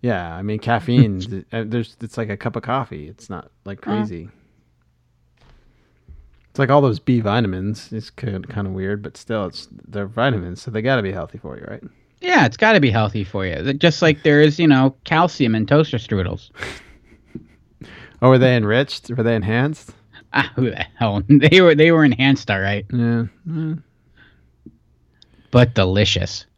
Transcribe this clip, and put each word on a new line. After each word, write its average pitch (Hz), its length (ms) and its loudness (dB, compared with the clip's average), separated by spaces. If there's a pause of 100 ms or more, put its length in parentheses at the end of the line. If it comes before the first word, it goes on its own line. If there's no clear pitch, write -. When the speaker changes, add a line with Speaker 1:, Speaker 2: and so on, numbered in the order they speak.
Speaker 1:
Yeah, 90 340 -4
I 90 60 -12
mean, 107 180 -6
caffeine, 117 600 2
Speaker 2:
<laughs> 92 100 -10
Speaker 1:
th-, 95 240 -12
uh, 113 140 -6
there's, 113 340 -6
it's 113 160 -12
like 110 120 -6
a 101 80 -6
cup 113 180 -8
of 110 80 -8
coffee. 113 440 -6
It's - 220 -20
not, 90 220 -14 (140)
like, 98 220 -16
Speaker 2:
Uh. - 100 -4
Speaker 1:
crazy. 98 320 -8 (2250)
It's - 100 -12
like 127 120 2
all 143 100 6
those 117 180 0
B 123 200 0
vitamins. 104 760 -4
It's 110 160 -10
ki-, 101 300 -8 (100)
kinda 98 220 -6
weird, 95 320 -6
but - 140 -16
still, 107 280 -6
it's, - 220 -14 (200)
they're 101 200 -8
vitamins, 107 540 -4
so - 100 -12
they 110 100 -4
gotta 127 220 0
be 95 80 -4
healthy 82 260 -10
for 65 200 -16
you, - 120 -18
right? - 140 -16 (380)
Speaker 2:
Yeah, 349 240 4
it's - 120 -2
gotta 214 220 4
be 139 100 2
healthy 107 340 -2
for 95 220 -6
you. 87 160 -6
Th-, 135 160 -4
just 165 240 2
like 160 220 2
there 147 180 6
is, 151 180 4
you 170 80 4
know, 135 360 4
calcium 156 500 0
in 110 140 0
toaster 147 300 2
strudels. 95 580 -6
<laughs> - 40 -20 (1600)
Speaker 1:
Oh, 123 80 6
were 131 80 8
they 127 180 4
enriched? 117 560 -2
Were 117 120 -2
they 117 120 2
enhanced? 113 560 -2 (420)
Speaker 2:
Ah, - 220 -2
who 127 160 -2
the - 140 -8 (100)
hell? 101 300 -2
<laughs> - 20 -18
They 147 320 6
were, 170 160 6
they 156 160 6
were 160 140 4
enhanced, 131 440 0
all 98 120 0
right. 101 300 -4
Speaker 1:
Yeah. 117 340 -2 (220)
Mm. 160 360 -6 (1700)
Speaker 2:
But 123 240 4
delicious. 92 680 0 (120)